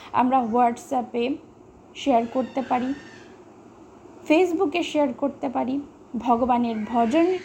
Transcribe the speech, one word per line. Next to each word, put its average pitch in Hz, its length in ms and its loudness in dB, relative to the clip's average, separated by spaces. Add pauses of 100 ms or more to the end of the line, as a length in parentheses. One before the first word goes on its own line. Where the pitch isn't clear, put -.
(140)
আমরা 254 260 4
WhatsApp-এ 240 960 0 (600)
শেয়ার 240 320 2
করতে 262 340 -4
পারি, 247 320 -2 (1400)
Facebook-এ 339 540 2
শেয়ার 294 300 0
করতে 277 360 -4
পারি, 262 320 -4 (360)
ভগবানের 240 580 2 (100)
ভজন 247 600 2